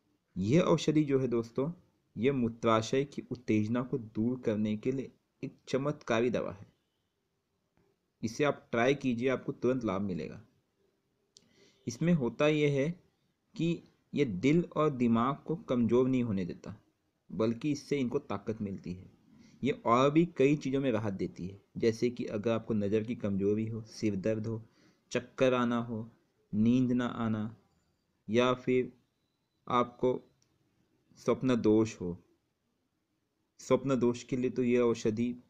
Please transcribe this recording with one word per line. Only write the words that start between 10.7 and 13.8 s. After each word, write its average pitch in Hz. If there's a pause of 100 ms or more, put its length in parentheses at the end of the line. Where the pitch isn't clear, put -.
इसमें 160
होता 135
यह 151
है 139 (680)
कि 165 (320)